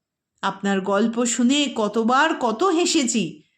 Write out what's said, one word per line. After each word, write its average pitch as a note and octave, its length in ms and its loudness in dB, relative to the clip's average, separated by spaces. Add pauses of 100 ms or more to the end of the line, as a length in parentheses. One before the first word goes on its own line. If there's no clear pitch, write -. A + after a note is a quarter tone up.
(420)
আপনার G3 400 -2
গল্প A3 440 0
শুনে C4+ 500 0
কতবার A#3 640 0
কত A3+ 240 0
হেসেছি, D4+ 800 0 (140)